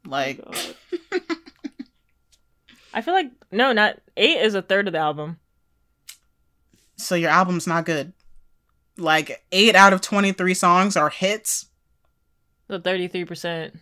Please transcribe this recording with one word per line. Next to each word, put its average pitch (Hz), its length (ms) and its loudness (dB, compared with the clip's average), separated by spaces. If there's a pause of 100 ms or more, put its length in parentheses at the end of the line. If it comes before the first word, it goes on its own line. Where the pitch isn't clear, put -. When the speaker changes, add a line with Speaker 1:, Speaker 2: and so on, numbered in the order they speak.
Speaker 1:
Like, 135 380 -6
Speaker 2:
Oh, - 60 -20
God. - 680 -8
<laughs> 330 160 -8 (1600)
I 226 80 -4
feel 330 120 -2
like, 349 160 0 (200)
no, 247 220 2
not, 214 260 0 (180)
eight 262 240 2
is 214 140 2
a 190 80 -2
third 196 240 0
of 185 80 -6
the 160 40 -2
album. 151 400 -4 (1600)
Speaker 1:
So - 180 -6
your 165 160 0
album's 180 360 2
not 165 180 -2
good. 160 300 -4 (840)
Like, 156 560 -2
eight 202 220 4
out 196 180 10
of 185 80 2
twenty-three 190 540 0
songs 185 420 2
are 151 140 0
hits. - 560 -4 (1000)
Speaker 2:
So 190 120 -10
thirty-three 180 460 -4
percent. 165 560 -10